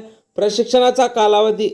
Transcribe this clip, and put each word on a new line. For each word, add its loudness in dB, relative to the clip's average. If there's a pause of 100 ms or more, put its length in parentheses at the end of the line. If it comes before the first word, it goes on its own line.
(380)
प्रशिक्षणाचा 0
कालावधी 0